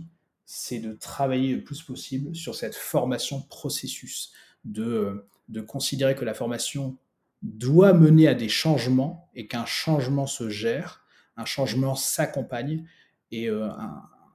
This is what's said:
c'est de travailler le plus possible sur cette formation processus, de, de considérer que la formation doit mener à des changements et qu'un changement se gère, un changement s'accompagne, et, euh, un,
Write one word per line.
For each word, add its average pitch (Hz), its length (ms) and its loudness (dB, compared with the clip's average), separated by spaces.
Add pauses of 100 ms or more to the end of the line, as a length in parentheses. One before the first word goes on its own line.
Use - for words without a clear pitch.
(460)
c'est - 340 -10
de 110 120 -8
travailler 131 640 -2
le 104 80 -6
plus - 180 -12
possible 135 540 -8
sur 117 200 -10
cette 110 200 -10
formation 131 680 -4
processus, - 880 -10 (320)
de, 107 600 -4 (220)
de 110 140 -8
considérer 135 520 -2
que 131 120 -6
la 110 80 -4
formation 131 640 -6 (440)
doit 135 520 6
mener 156 340 10
à 127 80 6
des 113 140 -4
changements 135 840 0
et - 140 -12
qu'un 117 180 -6
changement 139 600 0
se 117 220 -6
gère, 117 560 -4 (320)
un 113 80 -10
changement 131 500 -2
s'accompagne, 147 920 -4 (460)
et, 117 160 -4
euh, 107 220 -2
un, 76 340 -10 (300)